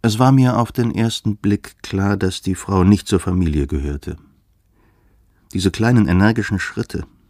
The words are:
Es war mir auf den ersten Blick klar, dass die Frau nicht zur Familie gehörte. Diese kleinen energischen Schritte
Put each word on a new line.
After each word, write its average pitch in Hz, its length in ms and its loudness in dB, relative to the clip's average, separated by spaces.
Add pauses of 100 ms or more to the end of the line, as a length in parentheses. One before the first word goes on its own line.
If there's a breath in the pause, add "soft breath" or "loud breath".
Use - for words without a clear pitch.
Es 110 160 0
war 131 120 6
mir 127 280 4
auf 113 120 -2
den 117 220 -2
ersten 110 420 -2
Blick - 460 -4
klar, 98 340 -2
dass 95 280 -4
die 95 100 -2
Frau 95 300 0
nicht 98 240 4
zur 95 120 2
Familie 82 460 0
gehörte. 73 520 -6 (1300)
Diese 92 200 0
kleinen 113 360 2
energischen 101 520 2
Schritte - 480 -8 (220)